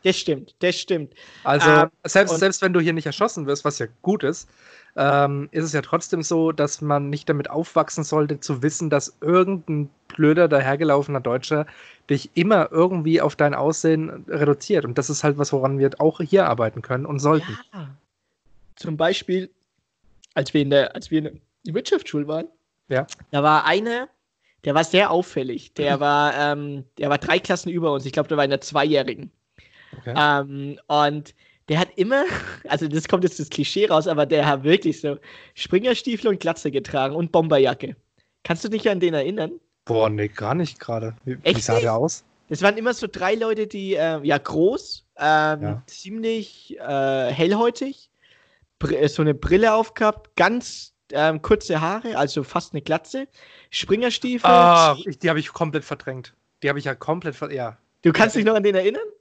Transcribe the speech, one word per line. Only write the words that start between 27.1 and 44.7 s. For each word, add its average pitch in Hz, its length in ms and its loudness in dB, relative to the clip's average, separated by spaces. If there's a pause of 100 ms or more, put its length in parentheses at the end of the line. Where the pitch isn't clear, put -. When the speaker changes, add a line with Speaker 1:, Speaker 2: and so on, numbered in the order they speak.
Speaker 1:
drei - 200 0
Klassen - 320 -4
über 165 220 0
uns. 135 120 -4
Ich 135 80 -10
glaub, 151 160 -2
der 156 80 -2
war 143 80 2
in 139 60 -2
der 135 100 -2
Zweijährigen. 143 680 -2 (680)
Speaker 2:
Okay. 120 180 -8
Speaker 1:
Ähm, 143 640 0 (100)
und 147 460 0 (340)
der 156 100 0
hat 180 180 0
immer, 254 280 2 (220)
<laughs> - 220 -16
also 151 200 -2
das 156 200 -4
kommt 180 160 0
jetzt 170 160 -2
das 147 100 -8
Klischee 190 360 -2
raus, 160 200 2
aber 151 200 0
der 147 200 2
hat 139 180 0
wirklich 160 360 2
so 143 160 -6 (380)
Springerstiefel 226 720 -2
und 196 120 0
Glatze 165 300 -4
getragen 135 440 -2
und 170 180 -4
Bomberjacke. 147 640 2 (480)
Kannst 170 200 -6
du 220 40 -6
dich 214 220 -2
an 185 100 -2
den 170 140 2
erinnern? 160 380 -4 (320)
Speaker 2:
Boah, 110 260 2
nee, 104 180 -4
gar 107 260 -6
nicht 165 240 -4
gerade. 113 460 -8
Wie, 127 120 -8
wie - 80 -20
Speaker 1:
Echt 123 200 2
Speaker 2:
sah 117 160 2
der - 40 -2
Speaker 1:
nicht? 113 100 0
Speaker 2:
aus? 139 300 -4 (240)
Speaker 1:
Das 156 140 -6
waren 208 140 2
immer 226 180 -2
so - 160 -8
drei 185 240 -2
Leute, 220 320 -2
die, 196 280 -6
äh, 160 280 -2
ja, 143 160 2
groß, 180 680 -2 (120)